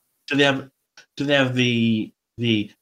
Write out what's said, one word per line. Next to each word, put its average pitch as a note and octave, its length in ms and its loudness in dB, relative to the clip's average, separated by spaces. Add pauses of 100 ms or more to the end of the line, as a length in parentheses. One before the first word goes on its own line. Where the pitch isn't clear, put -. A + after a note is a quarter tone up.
(280)
Do C#3+ 100 -4
they C#3+ 80 4
have, C3+ 240 -2 (480)
do C#3+ 80 -4
they C#3+ 100 0
have C3 180 2
the, A#2 600 0 (240)
the A2+ 340 -2 (100)